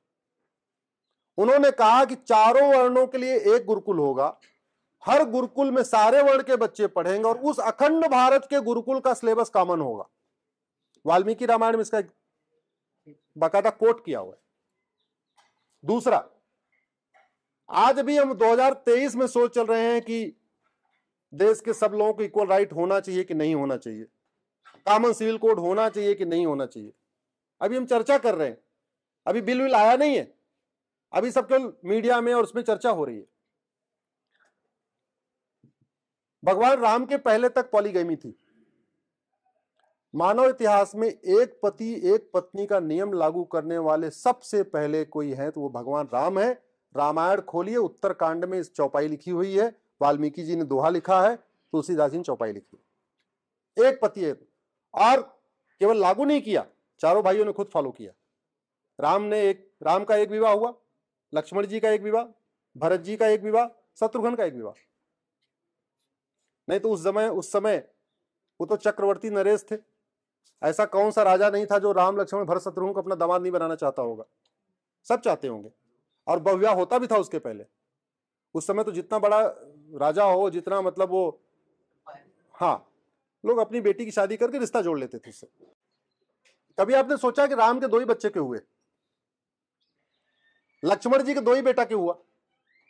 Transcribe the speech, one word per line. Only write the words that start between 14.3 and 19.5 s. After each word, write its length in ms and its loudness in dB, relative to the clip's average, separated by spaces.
है। 80 -20
दूसरा, 440 0
आज 300 2
भी 180 0
हम 160 2
दो 180 4
हज़ार 240 4
तेईस 400 0
में 120 0
सोच 280 0